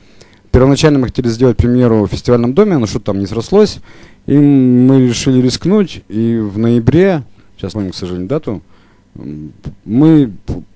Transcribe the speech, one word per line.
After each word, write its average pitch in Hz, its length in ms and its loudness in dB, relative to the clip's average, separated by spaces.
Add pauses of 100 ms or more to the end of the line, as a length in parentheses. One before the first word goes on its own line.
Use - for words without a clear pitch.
(520)
Первоначально 139 480 2
мы 123 80 0
хотели 123 220 -4
сделать 117 260 0
премьеру 120 500 2
в - 40 -2
«Фестивальном 120 440 -2
доме», 190 240 2
но 117 80 -2
что-то 107 200 -8
там 98 140 -4
не 98 80 -4
срослось. 180 520 -2 (460)
И 139 120 0
мы 131 720 4
решили 127 340 0
рискнуть, 160 680 -2
и 117 280 -2
в 104 200 -6
ноябре, 120 640 2 (340)
сейчас 95 160 -10
помню, 98 180 -6
к - 40 -16
сожалению, 90 320 -8
дату, 127 340 -6 (540)
м, 76 360 -14 (340)
мы 139 460 4 (140)
п-, - 160 -8 (140)